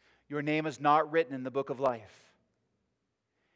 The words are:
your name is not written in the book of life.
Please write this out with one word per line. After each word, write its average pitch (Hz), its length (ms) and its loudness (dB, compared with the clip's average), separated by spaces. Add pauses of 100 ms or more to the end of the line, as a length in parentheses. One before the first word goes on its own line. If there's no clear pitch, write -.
(280)
your 147 140 -4
name 156 240 0
is 131 140 -8
not 151 300 4
written 160 240 0
in 127 80 -6
the 127 80 -6
book 135 200 -2
of 127 100 -6
life. 120 420 -4 (1300)